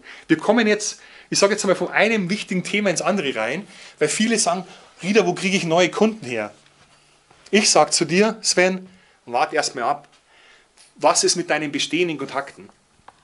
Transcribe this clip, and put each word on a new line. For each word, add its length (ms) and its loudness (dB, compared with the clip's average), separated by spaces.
Wir 100 4
kommen 300 2
jetzt 320 -2
ich 100 -2
sag 120 4
jetzt 140 -4
mal 100 4
von 140 -4
einem 400 0
wichtigen 340 -4
Thema 260 -2
ins 120 -2
andere 340 -2
rein, 320 -4
weil 80 2
viele 320 0
sagen, 260 -2
"Rita, 220 4
wo 80 0
kriege 240 -2
ich 80 0
neue 240 2
Kunden 360 0
her?" 280 -6
Ich 180 4
sag 240 4
zu 120 0
dir, 360 2
Sven, 460 0
wart 280 -2
erst 220 -4
mal 80 -4
ab. 240 -2
Was 280 2
ist 120 2
mit 140 -4
deinen 220 -2
bestehenden 460 -2
Kontakten? 520 -10